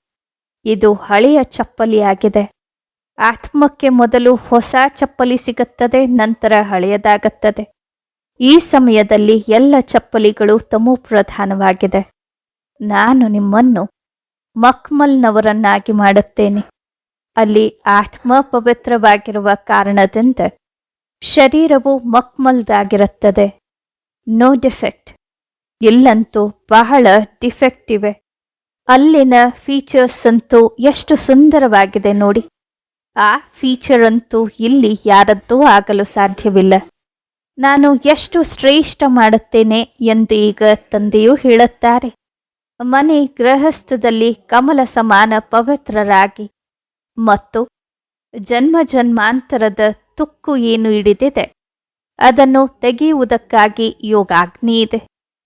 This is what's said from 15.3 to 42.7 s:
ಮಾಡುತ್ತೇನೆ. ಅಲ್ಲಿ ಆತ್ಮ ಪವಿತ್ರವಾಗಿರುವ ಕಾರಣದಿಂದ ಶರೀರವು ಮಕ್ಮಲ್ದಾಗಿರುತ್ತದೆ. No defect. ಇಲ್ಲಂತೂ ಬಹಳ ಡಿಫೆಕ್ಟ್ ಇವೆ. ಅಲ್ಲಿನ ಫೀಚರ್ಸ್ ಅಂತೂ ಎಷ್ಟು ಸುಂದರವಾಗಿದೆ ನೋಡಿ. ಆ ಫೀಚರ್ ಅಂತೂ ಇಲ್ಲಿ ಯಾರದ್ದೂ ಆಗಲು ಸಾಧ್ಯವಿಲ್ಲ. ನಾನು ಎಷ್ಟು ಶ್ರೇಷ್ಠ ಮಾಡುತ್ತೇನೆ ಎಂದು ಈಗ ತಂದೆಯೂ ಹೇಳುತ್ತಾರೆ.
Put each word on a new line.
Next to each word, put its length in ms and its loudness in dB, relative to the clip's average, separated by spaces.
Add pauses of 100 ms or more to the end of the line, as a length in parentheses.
ಮಾಡುತ್ತೇನೆ. 680 0 (760)
ಅಲ್ಲಿ 500 0
ಆತ್ಮ 560 -2
ಪವಿತ್ರವಾಗಿರುವ 1120 -2
ಕಾರಣದಿಂದ 840 -2 (800)
ಶರೀರವು 800 0
ಮಕ್ಮಲ್ದಾಗಿರುತ್ತದೆ. 1600 -2 (680)
No 260 2
defect. 580 -6 (680)
ಇಲ್ಲಂತೂ 640 2 (240)
ಬಹಳ 360 2 (340)
ಡಿಫೆಕ್ಟ್ 500 -4
ಇವೆ. 300 -6 (640)
ಅಲ್ಲಿನ 460 2 (160)
ಫೀಚರ್ಸ್ 800 -2
ಅಂತೂ 520 2
ಎಷ್ಟು 360 -2
ಸುಂದರವಾಗಿದೆ 1000 2
ನೋಡಿ. 320 0 (680)
ಆ 220 0
ಫೀಚರ್ 680 -2
ಅಂತೂ 420 -2
ಇಲ್ಲಿ 580 -2
ಯಾರದ್ದೂ 580 2
ಆಗಲು 400 2
ಸಾಧ್ಯವಿಲ್ಲ. 680 0 (840)
ನಾನು 380 2
ಎಷ್ಟು 480 -2
ಶ್ರೇಷ್ಠ 640 -2
ಮಾಡುತ್ತೇನೆ 760 0 (200)
ಎಂದು 340 0
ಈಗ 260 -2 (140)
ತಂದೆಯೂ 600 0
ಹೇಳುತ್ತಾರೆ. 800 0 (680)